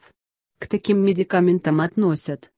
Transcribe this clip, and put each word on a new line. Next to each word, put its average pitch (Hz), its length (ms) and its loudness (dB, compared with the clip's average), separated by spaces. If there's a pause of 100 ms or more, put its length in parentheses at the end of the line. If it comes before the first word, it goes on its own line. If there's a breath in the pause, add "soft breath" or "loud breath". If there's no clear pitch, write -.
(600)
К - 80 -14
таким 202 360 0
медикаментам 180 760 2
относят 165 760 -4